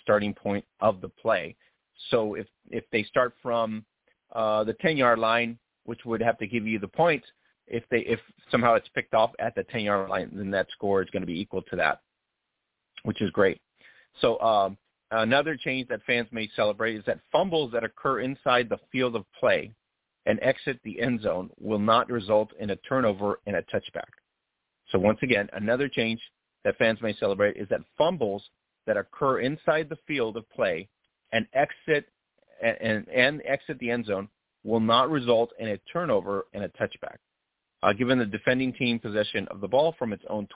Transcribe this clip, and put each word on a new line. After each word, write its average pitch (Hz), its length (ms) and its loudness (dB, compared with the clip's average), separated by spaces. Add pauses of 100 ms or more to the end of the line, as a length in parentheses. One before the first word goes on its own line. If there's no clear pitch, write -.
starting 104 320 2
point 101 300 -4 (160)
of 104 220 0
the 90 80 -10
play. 90 460 -2 (540)
So 107 260 0
if, 107 120 -8 (220)
if 110 220 -8
they 110 120 0
start 123 380 0
from, 113 440 -2 (480)
uh, 107 300 0
the 110 100 -2
ten-yard 131 460 2
line, 117 400 0 (240)
which - 220 -12
would 113 160 -2
have 117 160 2
to 107 100 -6
give 107 180 -4
you 110 140 -2
the 98 80 -6
points, 156 380 0 (420)
if 117 220 -8
they, 117 100 2
if 113 200 -2 (300)
somehow 117 260 4
it's 104 200 0
picked - 180 -4
off 110 260 4
at 113 160 -6
the 98 80 -4
ten-yard 101 460 -2
line, 95 240 -4
then 98 180 -6
that 95 200 0
score 98 300 0
is 90 100 -8
gonna 92 140 -6
be 87 140 -4
equal 95 240 -8
to - 120 -10
that, 78 260 0 (1040)
which 107 180 -6
is 101 100 -2
great. 95 280 2 (600)
So, 113 180 2
um, 101 380 2 (340)
another 131 460 0
change 131 320 -6
that 110 160 -8
fans 120 260 0
may 110 240 -6
celebrate 110 400 0
is 104 120 -12
that - 120 -2 (120)
fumbles 165 420 0
that 113 100 -2
occur 113 380 -4
inside 127 480 0
the 107 100 -4 (120)
field 127 240 -2
of 104 100 -8 (120)
play 98 360 0 (520)
and 107 160 2
exit 131 420 -2
the 110 180 -8
end 120 200 0
zone 92 280 -2 (100)
will 104 200 -2
not 113 300 4
result 107 500 2
in 104 100 -6
a 98 80 -4
turnover 104 680 0
and 98 120 -2
a 82 60 -2
touchback. - 480 -8 (800)
So 98 80 2
once 104 240 2
again, 107 300 0
another 120 360 -2
change 113 320 -2 (440)
that 104 120 0
fans 113 240 2
may 110 120 -2
celebrate 101 420 0
is 98 140 -10
that 104 100 0 (180)
fumbles 135 460 0 (420)
that 107 120 0
occur 131 420 -2
inside 151 480 0
the 151 180 -10
field 117 300 -2
of 110 160 -12
play 95 380 -2 (420)
and 113 220 0
exit, 147 520 0 (560)
and, 117 200 0
and, 110 260 -2
and 131 380 2
exit 139 340 -4
the 120 100 -4
end 117 160 -2
zone 101 220 -2 (380)
will 113 160 2
not 120 280 6
result 120 480 2
in 110 120 -6
a 101 80 -4 (140)
turnover 101 600 -2
and 101 120 -6
a 87 40 -8
touchback. - 460 -8 (640)
Uh, 101 120 4
given 123 260 2
the 117 60 0
defending 127 480 0
team 120 260 -2
possession 104 480 -2
of 98 140 -14
the 98 60 -4
ball 147 300 2
from 117 140 -4
its 98 180 -8
own 104 160 -6 (100)